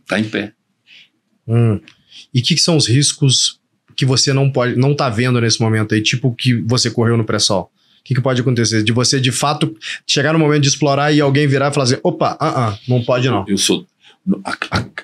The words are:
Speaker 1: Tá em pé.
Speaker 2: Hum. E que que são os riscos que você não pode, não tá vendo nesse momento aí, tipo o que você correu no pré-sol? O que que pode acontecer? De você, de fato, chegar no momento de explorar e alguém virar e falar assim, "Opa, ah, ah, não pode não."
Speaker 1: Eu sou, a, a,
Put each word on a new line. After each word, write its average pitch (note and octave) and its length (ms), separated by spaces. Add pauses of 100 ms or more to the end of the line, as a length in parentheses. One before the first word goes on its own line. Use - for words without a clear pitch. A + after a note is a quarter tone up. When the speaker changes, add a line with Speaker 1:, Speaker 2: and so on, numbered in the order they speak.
Speaker 1:
Tá F#2+ 140
em A2 40
pé. G3 300 (920)
Speaker 2:
Hum. A2+ 320 (540)
E B2 80
que E3 140
que C#3+ 60
são E3+ 160
os B2+ 100
riscos C#3 720 (360)
que C#3+ 100
você C3 280
não C#3 180
pode, B2 260
não C#3 180
tá C#3 140
vendo A#2+ 320
nesse A2+ 200
momento A2 320
aí, A2 80
tipo C3 280
o A#2+ 60
que B2+ 260
você B2 300
correu A#2 260
no A2+ 80
pré-sol? G2+ 460 (280)
O - 40
que B2+ 120
que B2+ 60
pode B2+ 200
acontecer? A2+ 420
De A2 80
você, B2 280
de B2+ 120
fato, D3 440 (300)
chegar D3+ 280
no E3 60
momento D3+ 240
de C#3 60
explorar C#3+ 440
e D3 60
alguém C#3+ 280
virar C3+ 240
e - 20
falar C#3+ 120
assim, B2 180
"Opa, D#3+ 360
ah, C3 300
ah, G2+ 180
não B2 160
pode B2+ 260
não." G2+ 180
Speaker 1:
Eu G2 100
sou, F2+ 280 (580)
a, - 80 (200)
a, - 140 (180)